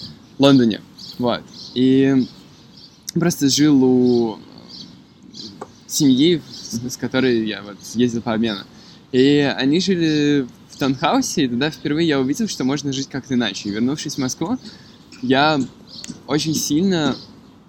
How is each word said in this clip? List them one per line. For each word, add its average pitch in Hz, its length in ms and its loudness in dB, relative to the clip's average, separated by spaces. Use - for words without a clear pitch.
Лондоне. 135 420 6
Вот. 117 240 -2
И 131 520 4
просто 165 340 0
жил 139 360 4
у 123 540 2
семьи, 147 540 2
с, - 300 -12
с - 20 -12
которой 123 500 0
я 101 160 -8
вот 101 140 -16
ездил 117 280 0
по 117 120 -4
обмену. 107 260 -2
И 139 260 4
они 139 240 0
жили 151 680 0
в - 80 -20
таунхаусе, 156 680 0
и 127 40 0
тогда 123 220 -2
впервые 156 380 -2
я 139 120 2
увидел, 147 280 -2
что - 160 -6
можно 139 280 -4
жить 131 160 -6
как-то 135 260 -8
иначе. 107 340 -2
И 101 40 -4
вернувшись 131 420 -4
в - 40 -6
Москву, 160 380 -4
я 139 380 2
очень 151 280 -2
сильно... 151 600 0